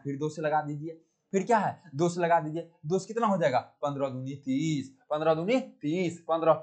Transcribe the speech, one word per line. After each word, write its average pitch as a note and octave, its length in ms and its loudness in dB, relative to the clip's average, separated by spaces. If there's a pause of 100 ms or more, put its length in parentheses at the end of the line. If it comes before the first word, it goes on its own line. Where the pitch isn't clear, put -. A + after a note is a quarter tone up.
फिर C#3 120 -6
दो D3+ 120 -4
से D#3 140 -6
लगा D#3 200 0
दीजिए। D3+ 380 -10 (320)
फिर G3 100 0
क्या A3+ 160 4
है, F3 220 -2 (140)
दो E3 140 2
से E3+ 120 -2
लगा E3+ 200 4
दीजिए, D#3 280 -6 (180)
दो F#3 120 0
से F#3+ 80 -4
कितना A3+ 200 -2
हो G3 120 2
जाएगा, C#3 200 2 (240)
पन्द्रह C#3 260 -2
दूनी B2+ 280 -8
तीस, C#3+ 520 -2 (220)
पन्द्रह D#3 240 4
दूनी F#3+ 240 2 (240)
तीस, E3+ 380 -2
पन्द्रह। D#3+ 320 4 (100)